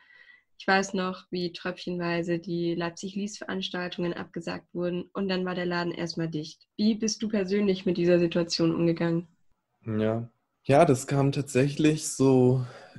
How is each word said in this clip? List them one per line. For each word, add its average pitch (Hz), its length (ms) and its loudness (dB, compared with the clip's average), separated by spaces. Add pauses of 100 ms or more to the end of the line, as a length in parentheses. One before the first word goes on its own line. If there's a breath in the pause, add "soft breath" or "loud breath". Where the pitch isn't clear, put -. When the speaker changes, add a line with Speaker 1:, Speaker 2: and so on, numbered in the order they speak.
(580 soft breath)
Speaker 1:
Ich - 80 -20
weiß 196 280 2
noch, 185 360 -4
wie 175 220 -4
tröpfchenweise 175 840 -4
die 170 360 -2
Leipzig-Liest-Veranstaltungen 180 1400 -6
abgesagt 180 600 -10
wurden 175 380 -4
und 196 160 -4
dann 185 160 -2
war 180 100 -4
der 180 120 -4
Laden 175 260 -2
erstmal 165 380 -6
dicht. 156 360 -10 (100)
Wie 214 180 2
bist 214 280 -4
du 220 60 -2
persönlich 196 580 0
mit 180 100 2
dieser 175 220 4
Situation 170 560 2
umgegangen? 170 540 0 (580)
Speaker 2:
Ja. 110 420 -2 (360)
Ja, 143 220 6
das 127 200 4
kam 139 240 2
tatsächlich 147 800 0
so 131 560 4 (340 loud breath)